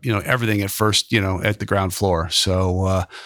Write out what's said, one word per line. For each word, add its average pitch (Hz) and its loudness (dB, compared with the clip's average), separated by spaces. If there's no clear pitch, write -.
you 127 -2
know, 101 0
everything 110 0
at 98 -4
first, - 0
you 113 4
know, 95 0
at 104 0
the 104 -6
ground 95 0
floor. 87 0
So, 92 0
uh, 95 0